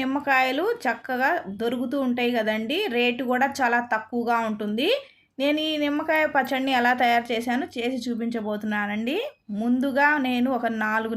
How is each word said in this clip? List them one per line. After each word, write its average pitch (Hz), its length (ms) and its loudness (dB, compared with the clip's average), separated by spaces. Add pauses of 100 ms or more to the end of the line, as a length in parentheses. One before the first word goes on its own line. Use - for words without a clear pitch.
నిమ్మకాయలు 269 680 2 (200)
చక్కగా 254 460 0 (280)
దొరుకుతూ 247 460 -2
ఉంటాయి 240 320 2
కదండి, 220 420 0 (180)
రేటు 240 340 2
కూడా 254 160 2 (120)
చాలా 240 220 2 (120)
తక్కువగా 233 440 0 (120)
ఉంటుంది. 214 380 -2 (540)
నేను 294 180 2 (120)
ఈ - 20 -2 (100)
నిమ్మకాయ 311 400 0 (140)
పచ్చడిని 262 420 0
ఎలా 240 140 4 (100)
తయారు 233 300 2
చేశానో 247 420 -2
చేసి 247 300 -4
చూపించబోతున్నానండి. 214 1120 -2 (400)
ముందుగా 254 480 2 (220)
నేను 247 280 2
ఒక 240 80 -2 (200)
నాలుగు 220 300 0